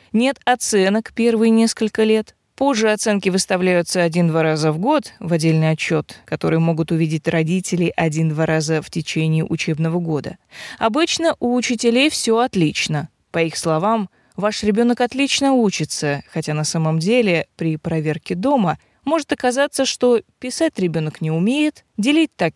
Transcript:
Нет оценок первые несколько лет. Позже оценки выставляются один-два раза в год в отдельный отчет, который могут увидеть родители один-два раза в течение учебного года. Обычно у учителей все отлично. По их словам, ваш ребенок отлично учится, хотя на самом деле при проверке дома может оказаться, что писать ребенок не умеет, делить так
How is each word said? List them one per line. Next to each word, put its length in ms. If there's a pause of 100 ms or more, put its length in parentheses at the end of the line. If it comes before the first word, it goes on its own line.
(120)
Нет 320
оценок 720
первые 380
несколько 520
лет. 320 (200)
Позже 360
оценки 380
выставляются 720
один-два 400
раза 300
в 80
год 400
в 120
отдельный 380
отчет, 560
который 340
могут 320
увидеть 360
родители 680
один-два 520
раза 340
в 80
течение 560
учебного 540
года. 380 (420)
Обычно 600
у 160
учителей 540
все 300
отлично. 680 (220)
По 120
их 120
словам, 540 (260)
ваш 280
ребенок 380
отлично 520
учится, 760
хотя 240
на 80
самом 340
деле 580
при 220
проверке 560
дома 460 (260)
может 260
оказаться, 540
что 360 (180)
писать 400
ребенок 420
не 80
умеет, 560 (120)
делить 380
так 200